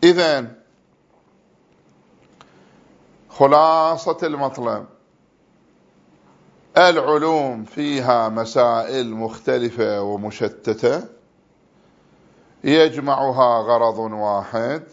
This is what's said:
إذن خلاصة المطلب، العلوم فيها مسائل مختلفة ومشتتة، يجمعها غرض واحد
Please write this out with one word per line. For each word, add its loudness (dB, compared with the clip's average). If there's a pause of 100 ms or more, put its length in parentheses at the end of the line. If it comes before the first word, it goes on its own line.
إذن 2 (2750)
خلاصة 2
المطلب، -6 (1900)
العلوم 2
فيها -2
مسائل -2
مختلفة -4
ومشتتة، -4 (1600)
يجمعها 2
غرض 0
واحد -4 (100)